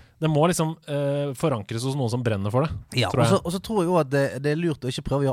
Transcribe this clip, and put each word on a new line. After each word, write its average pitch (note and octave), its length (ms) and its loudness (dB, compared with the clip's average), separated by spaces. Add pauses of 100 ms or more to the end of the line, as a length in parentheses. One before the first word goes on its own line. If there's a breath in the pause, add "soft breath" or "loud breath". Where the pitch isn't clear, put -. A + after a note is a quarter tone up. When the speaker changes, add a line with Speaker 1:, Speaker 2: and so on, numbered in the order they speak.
(220 loud breath)
Speaker 1:
Det D#3 80 2
må D3+ 180 4
liksom, E3 300 0 (100)
eh, C#3+ 480 -2
forankres A2+ 480 -2
hos C3+ 120 -2
noen C3 140 0
som B2 140 -2
brenner G#2 260 -2
for B2+ 140 2
det, E3 80 -2 (300)
Speaker 2:
Ja, F#2 80 0
Speaker 1:
tror - 140 2
Speaker 2:
og - 40 6
så, F#3+ 80 6
Speaker 1:
jeg. F#3 100 2
Speaker 2:
og E3+ 60 -4
så F#3+ 80 -4
tror G#3+ 220 -2
jeg E3 80 2
også F3 100 4
at C#3 100 0
det, C3+ 340 0
det D3 100 2
er D#3+ 80 -2
lurt E3 180 -2
å B2 80 -6
ikke C#3 160 -6
prøve C#3 220 0
å - 80 2